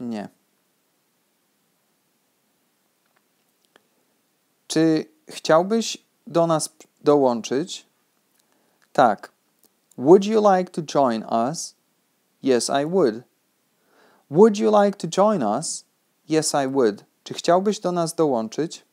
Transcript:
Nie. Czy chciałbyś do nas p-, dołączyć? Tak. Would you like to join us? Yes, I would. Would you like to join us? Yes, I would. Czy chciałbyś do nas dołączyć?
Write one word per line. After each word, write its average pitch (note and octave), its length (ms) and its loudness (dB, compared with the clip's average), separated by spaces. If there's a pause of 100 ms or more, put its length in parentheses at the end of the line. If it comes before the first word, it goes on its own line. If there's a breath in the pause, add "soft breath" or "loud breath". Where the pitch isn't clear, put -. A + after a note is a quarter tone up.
Nie. A2+ 280 -10 (4000)
Czy D#3+ 380 0 (240)
chciałbyś F#3+ 760 0 (220)
do E3 200 0
nas D#3+ 220 -2
p-, - 200 -20 (160)
dołączyć? C#3 840 0 (1040)
Tak. A#2 400 0 (680)
Would E3+ 260 6
you G#3+ 160 0 (160)
like F#3 140 -4
to F3 120 -8
join C3 420 -2
us? A#2+ 500 -4 (680)
Yes, B2+ 260 0
I C#3 180 -2
would. D#3+ 280 0 (1160 soft breath)
Would G3+ 280 4
you G#3+ 260 2
like G3 140 -2
to F3 100 -8
join F#3+ 340 0
us? A2+ 420 -6 (440)
Yes, D#3 260 -2
I C#3 140 0
would. B2 360 0 (200)
Czy - 100 -14
chciałbyś F#3+ 460 0
do F3+ 120 -4
nas E3+ 220 -4
dołączyć? C#3+ 800 -4